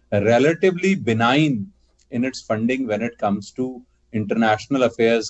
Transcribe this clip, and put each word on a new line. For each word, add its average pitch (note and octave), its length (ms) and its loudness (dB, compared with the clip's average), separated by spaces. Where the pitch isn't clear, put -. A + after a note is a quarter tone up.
relatively E3 840 2
benign A#2+ 560 2
in A#2 40 -2
its C3 180 -4
funding A#2+ 280 0
when G#2+ 200 -2
it A#2 240 -6
comes G2+ 200 -2
to B2+ 260 -6
international A2 640 0
affairs A2+ 500 2